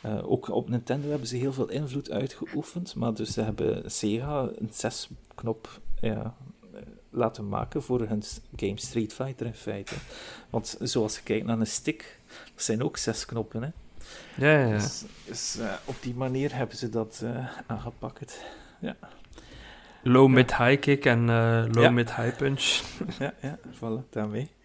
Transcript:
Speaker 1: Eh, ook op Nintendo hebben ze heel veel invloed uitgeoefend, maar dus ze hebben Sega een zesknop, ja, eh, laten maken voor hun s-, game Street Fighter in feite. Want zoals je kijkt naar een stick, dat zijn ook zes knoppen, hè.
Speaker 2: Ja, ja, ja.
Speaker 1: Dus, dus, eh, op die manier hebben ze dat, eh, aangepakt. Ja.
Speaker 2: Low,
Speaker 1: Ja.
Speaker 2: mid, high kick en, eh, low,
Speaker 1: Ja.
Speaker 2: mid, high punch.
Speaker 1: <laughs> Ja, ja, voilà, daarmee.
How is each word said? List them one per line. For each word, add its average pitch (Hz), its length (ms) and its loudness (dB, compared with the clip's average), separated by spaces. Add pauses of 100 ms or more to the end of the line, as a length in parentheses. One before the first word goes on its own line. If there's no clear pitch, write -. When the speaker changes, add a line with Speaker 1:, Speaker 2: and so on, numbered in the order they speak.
Speaker 1:
Eh, 104 220 -2
ook - 180 0
op - 200 0
Nintendo 127 400 -2
hebben 139 180 -4
ze 123 100 -6
heel 131 160 -2
veel 127 160 -2
invloed 139 420 -4
uitgeoefend, - 840 -6
maar 117 180 0
dus 107 200 -4
ze 117 80 -2
hebben 110 500 0
Sega 127 640 -2
een - 160 -6
zesknop, - 1080 -6 (220)
ja, 110 340 -2 (380)
eh, 107 60 -16 (300)
laten 113 400 -2
maken 113 340 -2
voor 127 180 0
hun 107 200 -2
s-, - 180 -10 (160)
game 101 240 -2
Street 110 340 -2
Fighter 127 320 -6
in 113 80 -6
feite. 101 420 -8 (540)
Want - 300 -2
zoals 113 360 0
je - 80 -12
kijkt 107 220 0
naar 113 140 0
een 110 80 2
stick, - 520 -6 (340)
dat - 100 -6
zijn 117 200 0
ook - 140 -2
zes - 280 -2
knoppen, 113 380 -6
hè. 143 60 -6 (680)
Speaker 2:
Ja, 147 240 8
ja, 135 80 6
ja. 107 100 4
Speaker 1:
Dus, - 260 -2 (220)
dus, - 340 -6
eh, 107 140 -4 (120)
op 131 160 -6
die 123 140 -6
manier 131 400 0
hebben 123 220 -4
ze 117 120 -4
dat, 110 340 -4
eh, 123 340 -6 (100)
aangepakt. - 760 -8 (360)
Ja. - 160 -6 (1080)
Speaker 2:
Low, 127 240 10
Speaker 1:
Ja. 135 60 10
Speaker 2:
mid, 127 240 8
high 127 220 6
kick 139 260 4
en, 117 240 6
eh, 117 420 6
low, 117 120 8
Speaker 1:
Ja. 120 60 10
Speaker 2:
mid, 120 260 4
high 117 220 -2
punch. 139 440 2 (140)
Speaker 1:
<laughs> - 240 -6
Ja, 139 220 -4
ja, 143 160 -8 (180)
voilà, 117 340 -6
daarmee. 107 400 -4 (160)